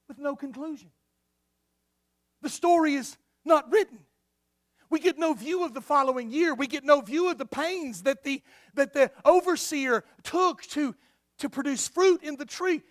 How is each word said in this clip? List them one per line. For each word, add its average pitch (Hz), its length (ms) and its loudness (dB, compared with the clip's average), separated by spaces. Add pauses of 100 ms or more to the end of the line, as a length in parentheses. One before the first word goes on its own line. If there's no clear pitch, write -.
with 247 100 -18
no 285 160 -6
conclusion. 269 560 -12 (1500)
The 294 80 -8
story 330 440 2
is 269 220 -8 (280)
not 294 260 2
written. 349 300 0 (880)
We 311 120 -2
get 320 180 0
no 320 160 0
view 320 300 -4
of 262 100 -6
the 262 60 -10
following 262 500 0
year. 311 240 0
We 247 140 -4
get 277 160 -8
no 285 160 6
view 285 280 -2
of 349 100 -2
the 269 60 -8
pains 277 600 -6
that 269 180 -2
the, 277 180 -6 (340)
that 277 180 0
the 277 180 4 (140)
overseer 302 800 2 (180)
took 349 460 0
to, 285 260 -4 (440)
to 285 100 -6
produce 277 400 -4
fruit 359 340 4
in 294 140 -10
the 277 80 -12
tree. 349 460 -4